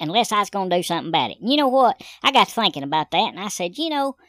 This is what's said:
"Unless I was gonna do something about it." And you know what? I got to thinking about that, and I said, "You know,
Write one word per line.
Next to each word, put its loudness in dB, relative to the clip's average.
"Unless 0
I 0
was 0
gonna -2
do 0
something -4
about 0
it." -18
And -2
you 2
know 4
what? 4
I 2
got 6
to -10
thinking -2
about -2
that, 0
and -12
I -6
said, -6
"You -4
know, -2